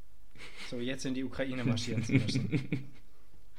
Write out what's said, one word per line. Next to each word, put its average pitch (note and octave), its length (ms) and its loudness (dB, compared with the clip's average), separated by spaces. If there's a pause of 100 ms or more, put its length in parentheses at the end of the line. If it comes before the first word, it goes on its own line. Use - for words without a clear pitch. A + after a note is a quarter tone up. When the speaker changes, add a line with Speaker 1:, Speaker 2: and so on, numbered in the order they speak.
(680)
Speaker 1:
So, B2 100 -2
jetzt C3 260 -2
in C3 80 2
die C3 120 0
Ukraine B2+ 400 0
marschieren A2+ 380 2
zu - 100 0
müssen. - 840 4
Speaker 2:
<laughs> - 60 -4 (580)